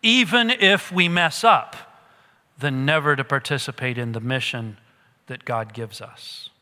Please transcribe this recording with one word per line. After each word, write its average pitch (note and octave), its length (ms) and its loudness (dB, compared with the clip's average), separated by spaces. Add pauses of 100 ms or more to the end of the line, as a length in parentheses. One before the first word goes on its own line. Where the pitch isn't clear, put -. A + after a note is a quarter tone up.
even A3+ 480 2
if G3+ 420 2
we F3+ 180 2
mess E3+ 340 0
up, F#3 320 4 (840)
than C3+ 280 -2
never D3 300 4
to C3+ 80 -4
participate C3 760 -2
in A#2 160 -6
the A2+ 80 -6
mission A#2 560 -4 (480)
that B2+ 180 -14
God A2+ 300 -6
gives A2+ 260 -12
us. - 500 -18 (120)